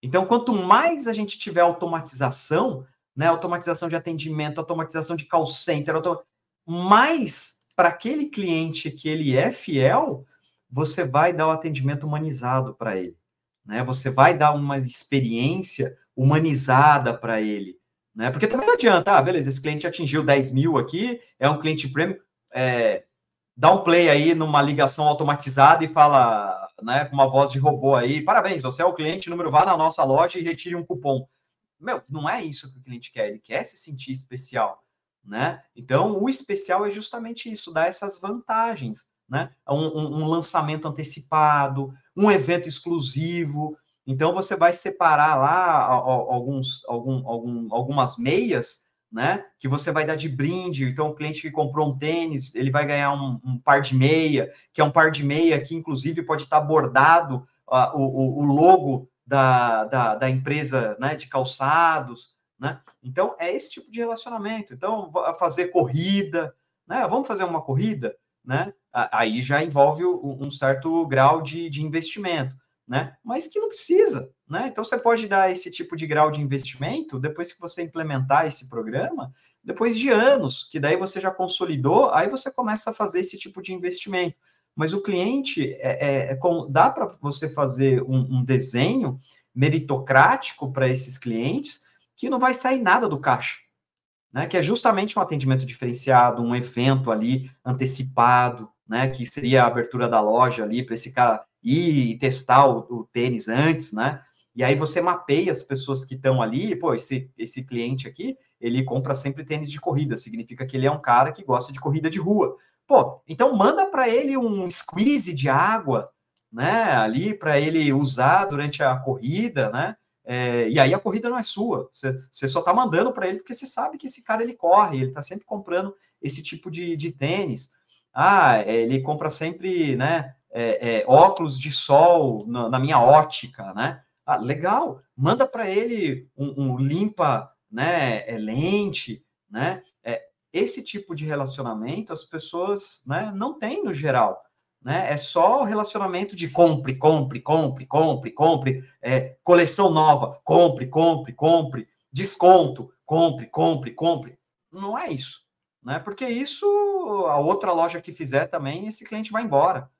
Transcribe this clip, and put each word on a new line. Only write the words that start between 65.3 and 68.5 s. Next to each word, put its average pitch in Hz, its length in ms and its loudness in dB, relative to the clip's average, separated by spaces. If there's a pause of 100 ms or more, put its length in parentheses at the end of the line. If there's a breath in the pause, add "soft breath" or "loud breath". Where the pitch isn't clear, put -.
fazer 175 360 -2
corrida, 170 840 -2 (320)
né? 220 200 -2
Vamos 247 200 -2
fazer 202 160 -4
uma 170 180 -4
corrida, 139 540 -2 (280)
né? 156 300 -4 (200)